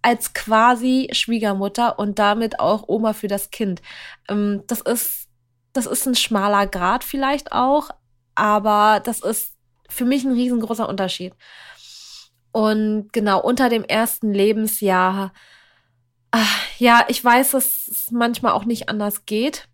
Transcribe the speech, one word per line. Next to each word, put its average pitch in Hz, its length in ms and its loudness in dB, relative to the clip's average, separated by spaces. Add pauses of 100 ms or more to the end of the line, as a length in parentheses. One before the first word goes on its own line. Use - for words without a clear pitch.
als 240 300 0
quasi 247 800 2
Schwiegermutter 214 840 -2
und 208 200 -2
damit 214 420 0
auch 208 280 0
Oma 220 240 0
für 214 160 -6
das 196 220 -4
Kind. 190 320 -4 (460)
Ähm, 202 380 -2
das 233 140 -6
ist, - 480 -4 (440)
das 247 140 -2
ist - 200 -4
ein 254 80 0
schmaler 202 520 2
Grat 190 380 -2
vielleicht 277 480 -4
auch, 277 380 0 (440)
aber 208 680 4
das 233 160 -4
ist - 340 -6 (340)
für - 160 -4
mich 254 200 2
ein 269 80 0
riesengroßer 233 560 0
Unterschied. 185 460 -6 (1160)
Und 214 600 0
genau, 208 280 2
unter 247 280 2
dem 226 160 0
ersten 220 480 -2
Lebensjahr, 196 1000 0 (1000)
ah, 220 140 2 (320)
ja, 233 300 6
ich - 160 -4
weiß, 247 280 4
dass - 360 -2
es - 220 -8
manchmal 233 420 0
auch 202 120 0
nicht 226 240 -4
anders 208 380 -4
geht 240 480 -4